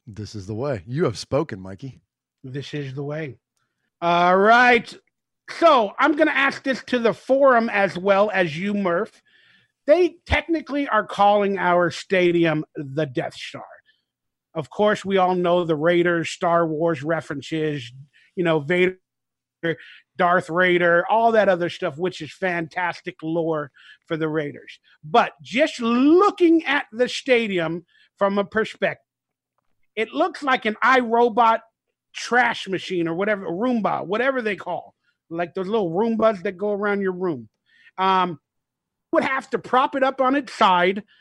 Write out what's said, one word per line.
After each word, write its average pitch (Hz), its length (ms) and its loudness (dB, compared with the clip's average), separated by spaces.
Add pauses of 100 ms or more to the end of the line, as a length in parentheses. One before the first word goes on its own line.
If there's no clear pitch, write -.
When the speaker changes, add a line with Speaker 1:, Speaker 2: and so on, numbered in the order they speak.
Speaker 1:
This 104 300 -14
is 95 100 -12
the 107 80 -10
way. 117 320 -6
You 139 200 -4
have 110 120 -4
spoken, 143 420 -6
Mikey. 101 420 -16 (420)
Speaker 2:
This 135 320 -12
is 139 180 -10
the 143 100 -10
way. 147 360 -10 (600)
All 175 380 4
right. 233 580 4 (640)
So 254 400 4
I'm 294 180 2
gonna 311 140 2
ask 269 320 -2
this 262 240 -4
to 240 140 -2
the 220 160 2
forum 254 580 4
as 196 240 0
well 196 340 4
as 180 240 -2
you, 202 200 -4
Murph. 190 480 -4 (600)
They 330 300 4 (100)
technically 285 600 -2
are 214 180 0
calling 202 520 2
our 175 340 2
stadium 170 720 2 (100)
the 147 320 -6
Death 139 280 -6
Star. - 320 -16 (880)
Of 156 160 -8
course, 208 340 0
we 190 140 0
all 180 180 2
know 175 300 2
the 160 100 0
Raiders, 170 540 2
Star 170 360 0
Wars 160 380 -2
references, 151 880 -6 (460)
you 175 80 0
know, 160 160 2
Vader, 180 360 0 (1160)
Darth 180 340 0
Raider, 175 600 2
all 226 240 2
that 202 160 4
other 175 200 0
stuff, 156 280 -8
which 180 240 -6
is 147 100 -12
fantastic 175 920 -6
lore 160 500 -4 (340)
for 165 100 -6
the 156 140 -2
Raiders. 147 500 -8 (240)
But 160 380 2
just 247 400 -2
looking 320 840 4
at 277 300 -2
the 240 160 -2
stadium 185 760 -2 (320)
from 196 200 0
a 202 80 0
perspective, - 580 -6 (960)
it 226 160 -6
looks 294 300 -2
like 262 220 0
an 214 160 -2
iRobot 233 800 2 (540)
trash 233 560 -2
machine 175 400 -4
or 165 60 -4
whatever, 196 320 -4
Roomba, 180 580 -2
whatever 240 360 -2
they 208 140 -4
call, - 400 -12 (340)
like 170 260 -8
those 185 120 -6
little 202 240 -2
Roombas 220 520 0
that 196 140 -6
go 208 140 -4
around 202 300 -2
your 190 100 -2
room. 170 380 -6 (480)
Um, 185 420 0 (760)
would 320 100 2
have 269 280 -6
to 226 80 -2
prop 277 360 0
it 262 80 -2
up 269 160 0
on 262 160 0
its 269 180 -6
side. 190 500 2 (180)